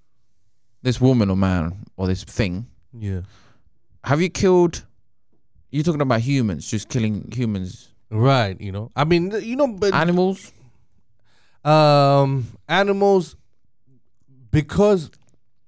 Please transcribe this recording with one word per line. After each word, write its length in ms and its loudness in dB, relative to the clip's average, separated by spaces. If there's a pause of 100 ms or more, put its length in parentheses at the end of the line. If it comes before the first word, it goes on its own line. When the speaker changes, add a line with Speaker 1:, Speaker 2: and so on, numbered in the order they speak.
(840)
Speaker 1:
this 180 -2
woman 300 4
or 60 0
man 500 -2 (100)
or 100 -4
this 180 -2
thing, 420 -6 (260)
Speaker 2:
Yeah. 280 -8 (840)
Speaker 1:
have 160 0
you 80 0
killed, 560 0 (840)
you're 140 -2
talking 180 -2
about 180 0
humans, 500 -2
just 180 -6
killing 440 -4
humans. 560 -6 (220)
Speaker 2:
Right, 500 0
you 120 -10
know. 240 -10
I 80 0
mean, 260 0
th-, 140 -6
you 120 -8
know, 120 2
but 260 -2
Speaker 1:
Animals? 580 0 (1120)
Speaker 2:
Um, 840 4 (220)
animals, 680 0 (1120)
because 600 2 (580)